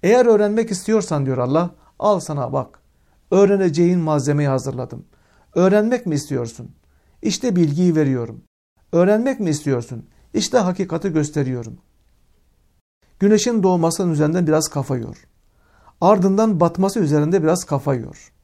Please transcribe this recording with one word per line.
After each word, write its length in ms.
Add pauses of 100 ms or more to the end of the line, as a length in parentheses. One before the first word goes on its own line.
"Eğer 220
öğrenmek 460
istiyorsan," 540
diyor 120
Allah, 320 (300)
"al 200
sana 340
bak, 260 (520)
öğreneceğin 680
malzemeyi 500
hazırladım. 560 (500)
Öğrenmek 500
mi 100
istiyorsun? 560 (500)
İşte 340
bilgiyi 400
veriyorum. 460 (500)
Öğrenmek 480
mi 100
istiyorsun? 560 (280)
İşte 240
hakikati 560
gösteriyorum." 640 (1400)
Güneşin 440
doğmasının 500
üzerinden 340
biraz 200
kafa 300
yor. 300 (720)
Ardından 580
batması 400
üzerinde 440
biraz 200
kafa 320
yor. 380 (100)